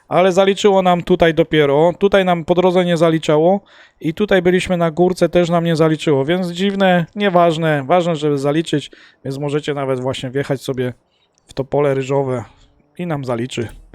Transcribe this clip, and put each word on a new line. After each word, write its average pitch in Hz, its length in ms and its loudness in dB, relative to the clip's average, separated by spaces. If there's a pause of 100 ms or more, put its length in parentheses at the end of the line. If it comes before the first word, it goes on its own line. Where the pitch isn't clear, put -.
ale 180 240 2
zaliczyło 190 500 2
nam 180 200 2
tutaj 165 320 2
dopiero, 156 640 2
tutaj 196 260 2
nam 170 200 0
po 175 100 0
drodze 180 300 2
nie 175 120 0
zaliczało 160 640 2 (400)
i 160 140 -4
tutaj 196 280 0
byliśmy 180 340 0
na 170 140 0
górce, 175 380 0
też 175 220 0
nam 170 140 0
nie 165 120 0
zaliczyło, 156 480 0
więc 175 240 -2
dziwne, 185 580 0 (100)
nieważne, 165 680 0
ważne, 170 300 0
żeby 147 220 -2
zaliczyć, 147 520 -2 (340)
więc 135 140 -8
możecie 147 360 -4
nawet 135 260 -4
właśnie 131 300 -6
wjechać 139 320 -4
sobie 127 300 -4 (540)
w - 80 -20
to 135 100 -6
pole 139 300 0
ryżowe 135 500 -4 (540)
i 175 80 -8
nam 143 180 -6
zaliczy. 117 440 -6 (260)